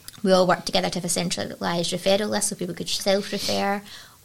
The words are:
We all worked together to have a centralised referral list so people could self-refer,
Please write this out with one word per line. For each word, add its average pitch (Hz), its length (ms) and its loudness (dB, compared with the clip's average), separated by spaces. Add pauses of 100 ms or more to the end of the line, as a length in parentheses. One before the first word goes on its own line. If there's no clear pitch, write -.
(220)
We 190 100 4
all 185 140 8
worked 175 200 2
together 185 240 0
to - 80 -4
have 175 60 -4
a 180 40 -2
centralised 175 840 -2
referral 196 380 2
list 208 180 0
so - 80 -6
people 180 180 -6
could 180 140 -8
self-refer, 196 960 0 (420)